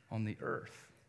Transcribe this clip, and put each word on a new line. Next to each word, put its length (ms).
on 140
the 180
earth." 420